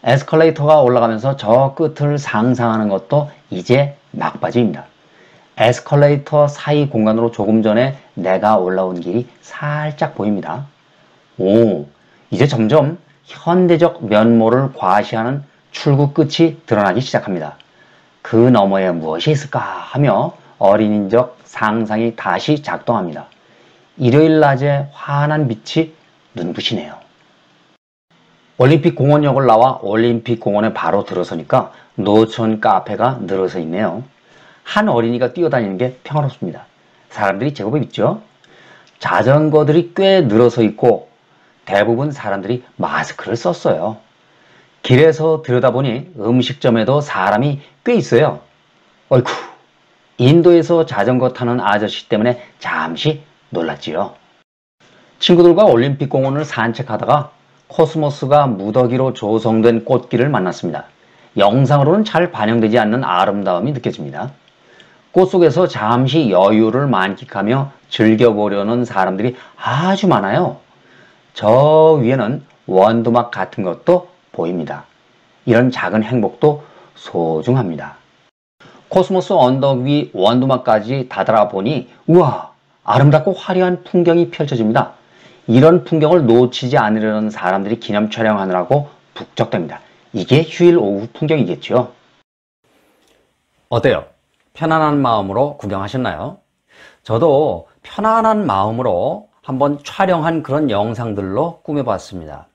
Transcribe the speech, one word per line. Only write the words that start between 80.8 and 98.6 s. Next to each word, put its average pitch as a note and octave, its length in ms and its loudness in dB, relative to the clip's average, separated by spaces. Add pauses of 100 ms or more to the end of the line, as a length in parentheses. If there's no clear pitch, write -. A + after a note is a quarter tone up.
다다라 G#2 400 0
보니 A2 420 -4 (160)
우와, D#3+ 460 2 (320)
아름답고 D3 480 2
화려한 F3+ 520 -2
풍경이 E3+ 460 2
펼쳐집니다. C3 600 -2 (540)
이런 D3+ 380 6
풍경을 D#3 420 2
놓치지 B2 500 2
않으려는 G#2+ 540 0
사람들이 G2 500 -4
기념 G#2+ 300 -4
촬영하느라고 G#2+ 800 -2 (260)
북적댑니다. - 640 -6 (340)
이게 C3 300 0
휴일 E3+ 360 4
오후 G2+ 360 -4
풍경이겠죠. B2 800 -2 (1800)
어때요? A#2+ 340 0 (480)
편안한 D#3 480 0
마음으로 A#2 560 -2
구경하셨나요? G#2 840 -8 (640)
저도 C3+ 640 0 (140)
편안한 A3 640 -2
마음으로 A2+ 800 -2 (140)